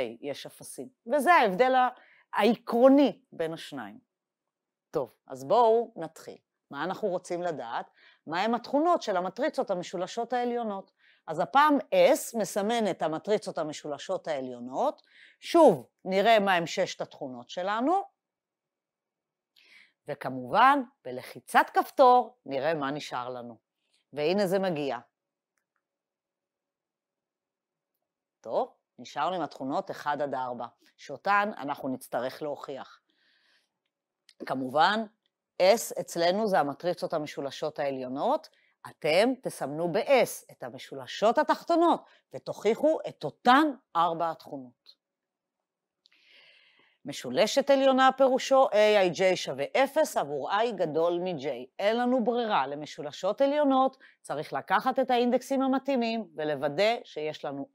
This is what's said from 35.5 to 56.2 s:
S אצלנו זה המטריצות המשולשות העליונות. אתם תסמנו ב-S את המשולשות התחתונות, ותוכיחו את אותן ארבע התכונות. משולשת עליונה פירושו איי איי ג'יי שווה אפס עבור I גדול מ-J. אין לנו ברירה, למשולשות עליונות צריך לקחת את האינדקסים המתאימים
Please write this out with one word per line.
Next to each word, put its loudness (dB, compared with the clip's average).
S 2
אצלנו 0
זה 2
המטריצות -4
המשולשות -8
העליונות. -4
אתם 2
תסמנו -6
ב-S 2
את -20
המשולשות -2
התחתונות, 2
ותוכיחו 0
את -10
אותן 4
ארבע 0
התכונות. -16
משולשת 0
עליונה 6
פירושו 4
איי 6
איי 4
ג'יי 2
שווה -6
אפס 0
עבור -4
I 0
גדול 0
מ-J. -6
אין 0
לנו 0
ברירה, 0
למשולשות -6
עליונות 2
צריך -8
לקחת -2
את 0
האינדקסים 0
המתאימים -2